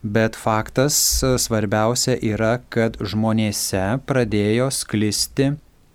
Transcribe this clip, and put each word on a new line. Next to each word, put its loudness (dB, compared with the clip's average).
Bet 0
faktas, 0
svarbiausia 0
yra, 0
kad -2
žmonėse 0
pradėjo 0
sklisti -2